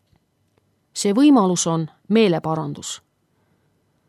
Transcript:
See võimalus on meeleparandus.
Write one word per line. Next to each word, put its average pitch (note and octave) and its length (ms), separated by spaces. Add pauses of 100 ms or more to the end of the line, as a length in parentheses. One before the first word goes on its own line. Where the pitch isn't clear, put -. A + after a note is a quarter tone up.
(920)
See G3+ 200
võimalus A3 540
on E3 200 (220)
meeleparandus. D#3+ 920 (1080)